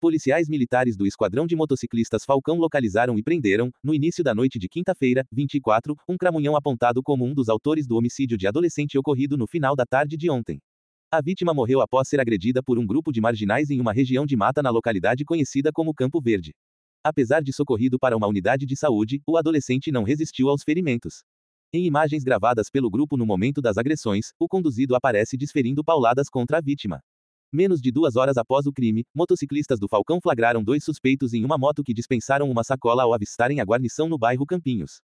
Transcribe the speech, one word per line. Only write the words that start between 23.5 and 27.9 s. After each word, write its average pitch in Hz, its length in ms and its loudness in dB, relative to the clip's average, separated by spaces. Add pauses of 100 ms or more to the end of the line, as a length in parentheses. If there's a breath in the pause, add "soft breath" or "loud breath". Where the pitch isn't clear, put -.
das 107 160 0
agressões, 120 600 -2
o 165 80 0
conduzido 139 480 0
aparece 123 440 0
desferindo 139 440 -2
pauladas 139 460 2
contra 127 300 -2
a - 20 0
vítima. 135 400 -4 (500)
Menos 175 300 2
de 127 100 0